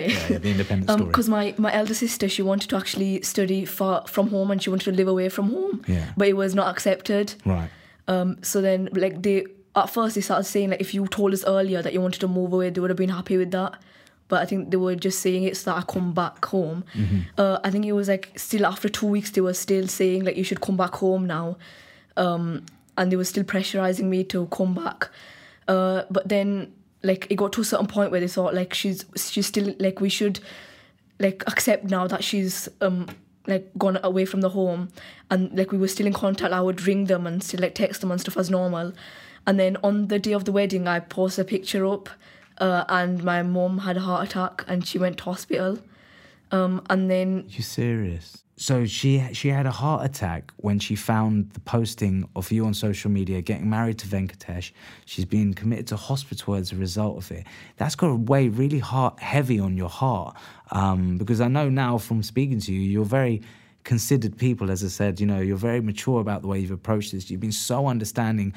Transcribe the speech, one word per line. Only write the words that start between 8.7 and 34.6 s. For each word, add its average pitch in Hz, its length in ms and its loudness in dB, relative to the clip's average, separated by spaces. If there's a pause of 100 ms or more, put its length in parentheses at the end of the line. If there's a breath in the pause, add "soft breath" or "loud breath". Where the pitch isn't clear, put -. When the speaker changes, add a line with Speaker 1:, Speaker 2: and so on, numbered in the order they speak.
Speaker 2:
like, 190 280 0
they, 196 220 2 (320)
at 190 140 4
first 220 260 0
they 202 60 0
started 196 240 0
saying, 196 240 0
like, 185 100 0
if 190 140 -6
you 196 140 0
told 196 260 2
us 190 120 0
earlier 190 360 2
that - 100 -4
you 185 80 0
wanted 185 220 0
to 190 80 0
move 180 240 0
away, 185 160 2
they 180 100 -4
would 180 100 2
have 180 160 0
been 185 40 0
happy 185 260 -2
with 180 160 2
that. 190 220 -2 (560 soft breath)
But 180 140 4
I - 20 -4
think 190 260 -4
they 190 60 4
were 185 180 2
just 185 240 -2
saying 185 240 2
it 190 140 -2
so - 140 -4
that 165 60 0
I 185 40 -2
come 180 320 -2
back 170 320 -2
home. 175 400 -2 (100)
Speaker 1:
Mm-hmm. 101 240 2 (180)
Speaker 2:
Uh, 98 280 4
I 190 60 0
think 208 140 0
it 208 60 0
was, 202 160 2
like, 196 300 0
still 202 280 0
after 196 220 0
two 208 200 -2
weeks, 208 240 0
they 190 100 2
were 185 140 2
still 190 340 0
saying, 190 340 2
like, 185 140 0
"You 185 80 0
should - 160 -4
come 190 160 0
back 185 180 0
home 190 320 2
now." 170 300 -4 (580 loud breath)
Um, 170 480 0 (340)
and 185 140 2
they 185 60 2
were 185 80 0
still 202 180 0
pressurizing 190 600 0
me 185 200 2
to 180 220 -2
come 185 260 0
back. - 360 -6 (580 loud breath)
Uh, 185 420 2
but 190 200 0
then, 202 420 0 (300)
like, 190 280 0
it 208 60 0
got 196 180 0
to 233 80 0
a - 20 2
certain - 240 0
point 202 240 2
where 180 80 2
they 180 80 0
thought, 180 260 0
like, 180 200 -2
"She's, 190 320 -2 (100)
she's - 320 -2
still, 202 320 0
like, 190 220 0
we 196 80 2
should, 202 300 0 (800 loud breath)
like, 190 280 0
accept - 380 0
now 185 220 0
that 185 160 -2
she's, 190 440 -2 (140)
um, 180 260 0 (400)
like, 190 300 -2
gone 190 260 2
away 190 220 2
from 190 160 -2
the 185 80 2
home." 180 400 -2 (420 loud breath)